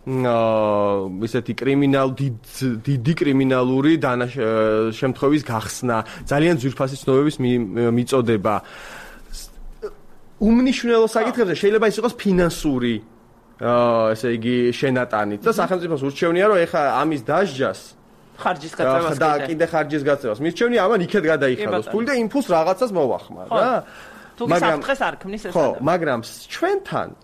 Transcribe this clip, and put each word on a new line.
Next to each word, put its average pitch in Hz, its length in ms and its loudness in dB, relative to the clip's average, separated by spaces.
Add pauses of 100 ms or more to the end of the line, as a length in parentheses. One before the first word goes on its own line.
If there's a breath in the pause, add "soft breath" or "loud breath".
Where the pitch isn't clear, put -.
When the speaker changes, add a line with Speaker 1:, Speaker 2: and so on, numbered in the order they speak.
Speaker 1:
მ, 131 180 -4
აა, 104 1040 2
ისეთი 117 320 -4
კრიმინალ-, 139 560 2
დიდ-, 123 720 -4
დიდი 143 320 0
კრიმინალური 135 800 2
დანაშ-, 113 960 0
შემთხვევის 139 520 0
გახსნა, 113 540 -2 (260 loud breath)
ძალიან 156 340 2
ძვირფასი 135 400 -4
ცნობების 139 400 2
მი-, 123 260 2 (260)
მიწოდება. 117 680 2 (1900 loud breath)
უმნიშვნელო 233 640 4
საკითხებზე 220 480 0
შეიძლება 214 320 2
ის 202 100 0
იყოს 220 160 -2
ფინანსური, 156 840 0 (640)
აა, 117 520 2
ესე 110 220 -2
იგი, 120 220 -2 (160)
შენატანით. 120 680 0
და 226 140 0
სახელმწიფოს 175 500 -2
ურჩევნია, 170 440 0
რომ 208 120 4
ეხა 170 220 0 (160)
ამის 147 260 0
დასჯას 139 560 -2 (520)
Speaker 2:
ხარჯის 160 440 -6
გაწევას 160 420 0
Speaker 1:
და 156 120 2
Speaker 2:
კიდე. 139 180 0
Speaker 1:
კიდე 160 200 -2
ხარჯის 151 360 -2
გაწევას. 131 380 0
მირჩევნია, 233 400 0
ამან 208 180 2
იქეთ 180 240 0
გადაიხადოს 156 460 0
Speaker 2:
კი, - 80 -2
ბატონო. - 160 -6
Speaker 1:
ფული 226 120 -2
და - 80 -2
იმ 226 140 0
ფულს 269 220 -2
რაღაცას 185 420 2
მოახმარ, 110 560 -2
Speaker 2:
ხო. 226 80 -4
Speaker 1:
რა. 240 180 2 (580 loud breath)
Speaker 2:
თუ - 120 -10
Speaker 1:
მაგრამ 330 280 2
Speaker 2:
საფრთხეს 277 300 -2
არ 170 140 -2
ქმნის 202 300 -12
ეს 180 80 -10
Speaker 1:
ხო, 170 100 2
Speaker 2:
ადამიანი. 123 220 -2
Speaker 1:
მაგრამ 156 360 0
ს-, - 260 -16
ჩვენთან 359 640 -4 (140)